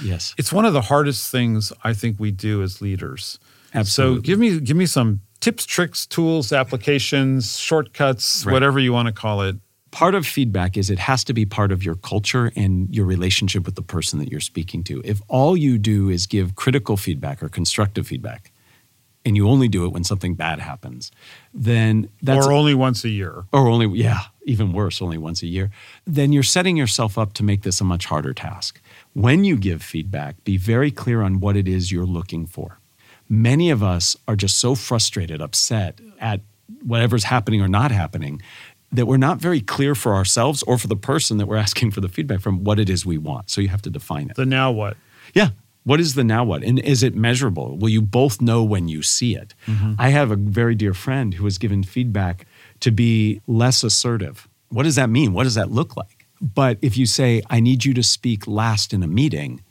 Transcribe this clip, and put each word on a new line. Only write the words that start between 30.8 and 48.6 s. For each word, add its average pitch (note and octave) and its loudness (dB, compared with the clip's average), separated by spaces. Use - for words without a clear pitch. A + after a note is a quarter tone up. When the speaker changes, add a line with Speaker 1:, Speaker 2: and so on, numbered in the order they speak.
Speaker 1:
clear A#2 -2
on F#2+ 0
what G2+ 2
it G2 0
is F#2 0
you're F2+ -2
looking E2+ -6
for. - -14
Many B2 4
of A2+ 2
us F2+ 0
are A2 0
just G2 0
so B2 0
frustrated, F2 -4
upset F2+ -2
at G#2+ -2
whatever's A#2 2
happening A2 0
or G2 2
not A2 2
happening, D2+ -4
that B2 2
we're C3 2
not C#3 2
very E3 0
clear C#3 -2
for A2 0
ourselves A#2 0
or A#2+ 2
for A#2 -4
the G#2+ -2
person A2 -2
that G#2 0
we're G#2+ -2
asking G#2+ 0
for G2+ -4
the G2 -2
feedback G2+ -4
from F#2+ -2
what G#2 2
it G#2 2
is F#2 0
we E2+ -2
want. D2+ -8
So - -4
you G2+ 0
have G2 -2
to - -8
define D2 -8
it. - -16
Speaker 2:
The C3 0
now C3 2
what? G#2+ -4
Speaker 1:
Yeah. F#3+ 6
What D3 4
is D3+ 0
the C3 2
now A2+ 4
what? E2+ -2
And B2+ 2
is B2+ 2
it A#2 2
measurable? G#2 0
Will G#2+ 0
you A2 4
both A#2+ 2
know A#2 4